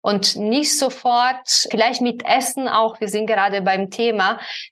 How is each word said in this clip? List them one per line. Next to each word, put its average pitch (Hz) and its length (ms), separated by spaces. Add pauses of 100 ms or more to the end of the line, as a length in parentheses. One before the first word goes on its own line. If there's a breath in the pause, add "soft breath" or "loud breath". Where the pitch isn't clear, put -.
und 202 360
nicht 254 420
sofort, 247 880
vielleicht 233 320
mit 240 240
Essen 254 440
auch, 220 320
wir 208 80
sind 208 180
gerade 202 360
beim 190 280
Thema, 220 480 (340 loud breath)